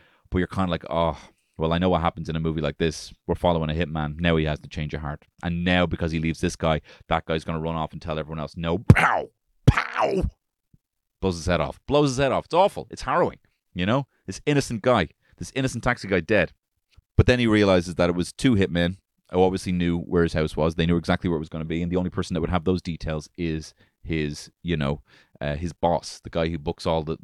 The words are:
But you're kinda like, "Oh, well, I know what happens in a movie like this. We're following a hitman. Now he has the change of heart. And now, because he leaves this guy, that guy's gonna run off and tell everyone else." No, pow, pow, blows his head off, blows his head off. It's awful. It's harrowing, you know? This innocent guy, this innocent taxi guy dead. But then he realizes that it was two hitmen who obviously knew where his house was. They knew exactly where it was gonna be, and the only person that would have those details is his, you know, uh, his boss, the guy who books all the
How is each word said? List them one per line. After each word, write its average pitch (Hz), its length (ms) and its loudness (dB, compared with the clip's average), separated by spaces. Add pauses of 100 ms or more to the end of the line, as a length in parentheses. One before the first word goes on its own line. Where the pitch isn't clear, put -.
(300)
But 92 100 0
you're 87 80 0
kinda 95 220 -2
like, 82 200 -2
"Oh, 82 280 0 (400)
well, 80 160 0
I 85 40 0
know 92 120 2
what 85 120 2
happens 82 280 -2
in 80 60 -2
a 80 60 -2
movie 80 200 -2
like 73 160 -2
this. - 360 -2 (120)
We're 85 100 0
following 82 340 0
a 78 40 -2
hitman. 78 460 -4
Now 85 160 4
he 80 100 2
has 76 140 -2
the - 80 -20
change 76 260 -8
of 73 80 -6
heart. 73 240 -8 (160)
And 87 220 -4
now, 90 220 4
because 80 260 -2
he 80 80 -2
leaves 80 220 -2
this 87 140 -2
guy, 80 260 0 (260)
that 82 180 -2
guy's 80 200 -2
gonna 82 140 -6
run 82 160 -4
off 78 180 -4
and 78 80 -14
tell 78 180 -6
everyone 78 200 -8
else." 71 160 -10
No, 85 240 -2
pow, 117 500 4 (360)
pow, - 640 0 (920)
blows 92 160 0
his 78 100 -8
head 85 140 2
off, 69 260 -4
blows 143 220 4
his 123 80 -4
head 135 140 2
off. 87 140 -2
It's - 80 -10
awful. 180 380 2
It's - 120 -12
harrowing, 139 360 -2 (340)
you 90 120 -2
know? 131 220 0 (180)
This - 200 -10
innocent 135 360 0
guy, 113 260 2 (300)
this - 180 -10
innocent 120 280 -2
taxi 123 240 -2
guy 95 120 2
dead. 87 320 2 (640)
But - 100 8
then 123 140 4
he 120 80 4
realizes 95 480 4
that 87 140 4
it 87 60 0
was 87 160 -2
two 131 240 2
hitmen 87 420 2 (340)
who 90 120 4
obviously 95 280 0
knew 87 280 2
where 85 240 2
his 82 100 0
house 78 220 0
was. 78 200 0
They 82 100 2
knew 85 120 4
exactly 87 320 -2
where 82 80 0
it 76 40 -4
was 78 80 -10
gonna 80 160 -8
be, 82 160 -2
and 87 100 -4
the 90 60 0
only 90 120 0
person 92 260 -6
that 78 60 -2
would 82 80 -2
have 85 160 -2
those 92 160 0
details 78 540 -8
is 80 380 -4 (280)
his, 76 480 -4 (140)
you 85 140 -2
know, 73 240 -2 (400)
uh, 73 140 -4
his 80 180 -6
boss, - 480 -2
the - 80 -14
guy 82 200 0
who 82 80 -4
books 76 280 -6
all 80 180 0
the 78 200 -6